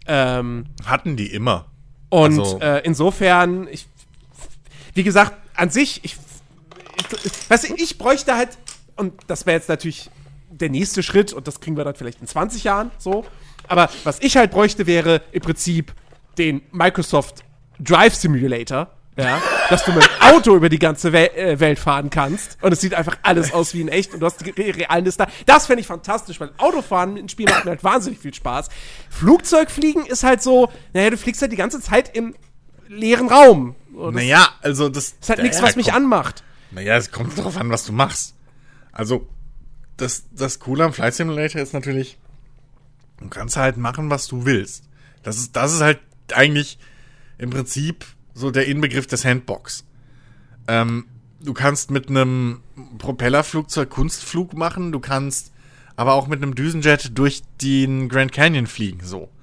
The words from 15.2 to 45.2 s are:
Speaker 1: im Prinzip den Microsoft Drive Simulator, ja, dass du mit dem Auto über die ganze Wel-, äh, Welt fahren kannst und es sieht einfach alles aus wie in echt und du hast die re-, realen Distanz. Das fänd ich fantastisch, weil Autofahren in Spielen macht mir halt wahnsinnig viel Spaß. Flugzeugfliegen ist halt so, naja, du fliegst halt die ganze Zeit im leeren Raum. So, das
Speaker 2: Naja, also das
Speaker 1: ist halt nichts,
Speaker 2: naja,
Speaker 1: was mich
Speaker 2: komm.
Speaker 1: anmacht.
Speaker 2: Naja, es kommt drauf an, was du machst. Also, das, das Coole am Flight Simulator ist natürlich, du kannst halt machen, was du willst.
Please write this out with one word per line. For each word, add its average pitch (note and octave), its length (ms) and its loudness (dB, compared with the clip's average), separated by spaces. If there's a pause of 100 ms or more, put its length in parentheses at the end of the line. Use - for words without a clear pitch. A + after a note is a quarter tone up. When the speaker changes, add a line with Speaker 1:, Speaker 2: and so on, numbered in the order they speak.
Speaker 1:
im F3 100 -4
Prinzip E3 520 -4 (440)
den D#3 240 0 (100)
Microsoft - 720 0 (360)
Drive F3 340 6
Simulator, B2+ 800 -2 (260)
ja, C3+ 240 -2 (280)
dass F3 160 2
du F3+ 80 0
mit D#3+ 100 6
dem - 60 6 (100)
Auto A#3+ 380 10
über E3 100 6
die D#3 100 2
ganze D#3+ 360 0
Wel-, E3+ 240 6
äh, E3+ 240 0
Welt D3+ 180 2
fahren C#3+ 300 -2
kannst D#3 520 -4
und F3+ 120 4
es - 80 -2
sieht F#3+ 120 -2
einfach E3 300 -2
alles E3+ 300 2
aus E3+ 200 0
wie E3+ 60 -6
in D#3+ 80 -4
echt F#3+ 260 -2
und F3 60 -12
du E3 60 -2
hast E3 200 -4
die F#3+ 40 -10
re-, F#3+ 260 -4
realen E3+ 300 0
Distanz. F#3 260 -2 (140)
Das C#4 220 6
fänd A#3+ 120 2
ich - 80 -10
fantastisch, F#3+ 540 -8
weil D3 160 -12
Autofahren G#3 580 0
in G3+ 140 -14
Spielen G#3+ 200 -4
macht - 140 2
mir F#3 80 -6
halt E3 140 -10
wahnsinnig A3+ 340 0
viel C#3 140 -14
Spaß. C3 340 -8 (420)
Flugzeugfliegen D#4 960 2
ist B3 180 -6
halt B3+ 200 4
so, B3+ 260 4 (240)
naja, G3 160 2
du A#3 80 -4
fliegst - 240 -6
halt A#3+ 120 -2
die - 20 -8
ganze G3 240 -4
Zeit A#3+ 360 0
im A3+ 200 -6 (540)
leeren A3+ 400 0
Raum. G#3+ 460 8 (180)
So, - 180 -10
das A#2 40 -4
Speaker 2:
Naja, C#3 340 6 (120)
also D3 280 0
das C3+ 320 -8
Speaker 1:
ist - 80 -10
halt A3+ 120 0
nichts, A#3 160 0
Speaker 2:
naja, A3+ 120 2
Speaker 1:
was G3+ 80 0
mich A#3+ 100 0
Speaker 2:
komm. F#3+ 80 0
Speaker 1:
anmacht. B3 480 0 (280)
Speaker 2:
Naja, G2+ 260 0
es A#2+ 140 -2
kommt - 260 -8
drauf F#3+ 180 -6
an, A#2+ 140 -6
was A2+ 160 -4
du G#2 80 -10
machst. - 420 -2 (560)
Also, A#2 380 -6 (680)
das, - 300 -8 (100)
das C3 240 -8
Coole C3+ 240 -2
am D#3+ 80 0
Flight A#2+ 240 -4
Simulator D#3 460 -4
ist C#3 120 -10
natürlich, C3+ 440 -6 (1040)
du F#2 80 -18
kannst G#2 260 -8
halt C3 220 0
machen, B2+ 320 -6
was C#3+ 180 -4
du B2 180 -8
willst. B2 380 -2 (400)